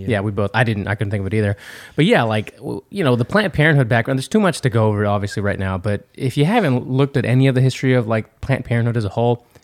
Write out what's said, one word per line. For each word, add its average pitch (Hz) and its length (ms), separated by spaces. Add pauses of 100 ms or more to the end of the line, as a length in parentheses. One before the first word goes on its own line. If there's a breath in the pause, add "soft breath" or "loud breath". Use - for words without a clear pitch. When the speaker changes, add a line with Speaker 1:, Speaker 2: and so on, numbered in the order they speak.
Speaker 1:
yeah. 95 40
Speaker 2:
Yeah, 107 140
we 107 80
both, 101 240
I 113 100
didn't, 107 240
I 101 60
couldn't 101 160
think 101 100
of 95 60
it 95 80
either. 104 200 (400 loud breath)
But 151 120
yeah, 202 160
like, 110 340
w-, 110 320
you 196 160
know, 127 100
the 120 120
Planned 202 260
Parenthood 143 380
background, 123 300
there's 135 80
too 220 120
much 190 220
to 127 80
go 110 160
over, 104 180
obviously, 101 380
right 98 160
now, 95 180
but 101 380
if 131 240
you 143 80
haven't 170 420
looked 135 300
at 113 80
any 127 200
of 135 80
the 127 60
history 131 320
of, 123 160
like, 113 320
Planned 123 240
Parenthood 117 320
as 113 80
a 98 60
whole, 120 340 (200 soft breath)